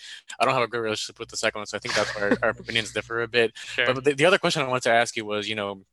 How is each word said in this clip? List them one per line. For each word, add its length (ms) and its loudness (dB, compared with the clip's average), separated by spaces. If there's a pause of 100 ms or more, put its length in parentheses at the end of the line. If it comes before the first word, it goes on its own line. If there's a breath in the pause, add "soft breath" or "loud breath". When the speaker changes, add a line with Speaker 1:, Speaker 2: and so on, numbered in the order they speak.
(400 loud breath)
Speaker 1:
I 60 4
don't 100 2
have 80 2
a 40 -2
great 140 -4
relationship 380 -4
with 100 -12
the 80 -10
second 220 -2
one, 80 -8
so 100 -8
I 20 -4
think 140 -6
that's 220 0
where 160 0
our, 100 2
our 80 2
Speaker 2:
<laughs> 100 -4
Speaker 1:
opinions 320 -2
differ 300 -4
a 60 -4
bit. 300 2
Speaker 2:
Sure. 360 0
Speaker 1:
But 100 -2
the, 120 4
the 100 4
other 140 6
question 240 0
I 40 -2
wanted 160 0
to 80 4
ask 240 4
you 80 -6
was, 240 -2
you 80 -4
know 380 -6